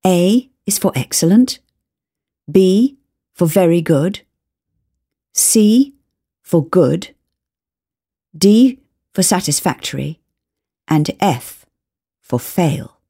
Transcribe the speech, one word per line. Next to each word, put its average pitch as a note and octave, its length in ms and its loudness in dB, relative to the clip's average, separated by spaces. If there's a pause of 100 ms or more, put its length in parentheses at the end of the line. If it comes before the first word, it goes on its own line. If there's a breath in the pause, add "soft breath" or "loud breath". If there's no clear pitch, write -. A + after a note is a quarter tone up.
A F#3 460 0 (160)
is - 120 -6
for G3 180 -2
excellent, F#3 640 0 (880)
B F#3+ 460 2 (380)
for F3 120 -2
very E3+ 340 2
good, D#3+ 420 -2 (1080)
C A3+ 600 2 (480)
for D#3 240 -2
good, E3 480 -2 (1200)
D A3 420 4 (340)
for F#3 120 -2
satisfactory, D3+ 960 -4 (680)
and D3+ 320 0
F - 480 -4 (540)
for - 180 -6
fail. - 720 -4